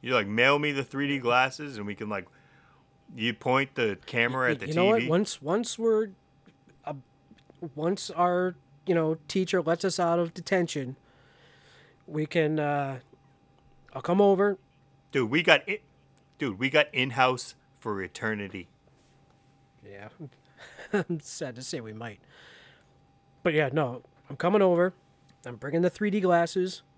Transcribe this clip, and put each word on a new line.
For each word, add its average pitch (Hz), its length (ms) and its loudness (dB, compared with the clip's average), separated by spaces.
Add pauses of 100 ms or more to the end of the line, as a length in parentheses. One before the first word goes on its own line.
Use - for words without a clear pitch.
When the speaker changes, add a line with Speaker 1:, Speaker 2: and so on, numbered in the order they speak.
Speaker 1:
You, 127 140 -2
like, 107 120 4
mail 123 320 4
me 147 140 -2
the 135 120 -4
three 139 240 -4
D 139 100 -2
glasses 127 580 0
and 101 100 -8
we 101 80 -8
can, 104 140 -10
like, 98 180 -6 (880)
you 113 200 -2
point 135 400 0
the 107 320 0
camera 123 420 0
Speaker 2:
Y-, 117 40 2
Speaker 1:
at - 80 -4
the - 80 -8
Speaker 2:
you 156 60 -4
know 175 120 4
what? 220 120 4
Speaker 1:
T 226 60 -2
V. - 60 -4
Speaker 2:
Once, 180 320 0
once 196 360 -2
we're, 220 300 0 (760)
uh, - 100 -8 (800)
once 170 360 -2
our, 180 440 0 (320)
you 180 80 2
know, 160 240 2 (100)
teacher 185 340 0
lets 165 220 0
us 180 140 0
out 170 200 2
of 170 160 -2
detention, 160 640 -2 (1080)
we 151 200 -4
can, 156 340 0
uh, 143 380 -2 (920)
I'll - 100 -10
come 180 180 2
over. 196 380 4 (540)
Speaker 1:
Dude, 123 180 2
we 156 120 2
got - 260 6
it. 202 140 -6 (560)
Dude, 113 200 -4
we 131 100 0
got 147 240 4
in-house 127 640 0 (240)
for 101 240 -6
eternity. 98 680 -8 (1200)
Speaker 2:
Yeah. 101 200 -18 (440)
<laughs> - 400 -16
I'm 175 280 -2
sad - 360 -10
to 127 60 -12
say 131 180 -6
we 110 120 -12
might. 110 280 -12 (1200)
But 170 120 2
yeah, 151 180 2
no, 127 300 -2 (260)
I'm 143 80 -12
coming 196 260 2
over. 180 320 4 (520)
I'm 123 100 -12
bringing 147 260 -2
the 180 80 2
three 208 200 -2
D 208 100 0
glasses. 180 640 2 (140)